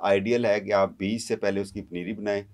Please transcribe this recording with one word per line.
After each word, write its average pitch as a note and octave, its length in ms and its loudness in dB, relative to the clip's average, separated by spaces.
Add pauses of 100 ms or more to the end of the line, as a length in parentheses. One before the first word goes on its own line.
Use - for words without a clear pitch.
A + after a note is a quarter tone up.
आइडियल G2+ 440 2
है G#2 140 4
कि G2 100 -8
आप G2 280 2
बीज G#2+ 260 -2
से A2+ 120 -2
पहले G2 240 0
उसकी G2 200 -6
पनीरी F2 320 -8
बनाएं G2+ 400 -4